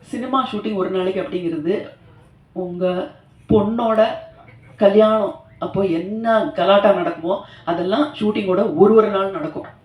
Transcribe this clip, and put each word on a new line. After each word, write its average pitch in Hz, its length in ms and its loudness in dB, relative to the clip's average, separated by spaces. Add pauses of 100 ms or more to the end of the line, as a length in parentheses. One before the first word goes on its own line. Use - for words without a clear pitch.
சினிமா 254 520 -4
ஷூட்டிங் 214 220 -6
ஒரு 185 160 -2
நாளைக்கு 190 300 -2
அப்படிங்கிறது, 170 680 -4 (640)
உங்க 180 580 -4 (380)
பொண்ணோட 220 580 2 (720)
கல்யாணம் 214 680 4 (140)
அப்போ 185 240 -4
என்ன 202 720 -2
கலாட்டா 196 380 4
நடக்குமோ, 170 520 -2 (200)
அதெல்லாம் 190 560 -2
ஷூட்டிங்கோட 202 560 0
ஒரு 214 180 6
ஒரு 208 160 4
நாள் 196 200 -2
நடக்கும். 160 340 -8 (200)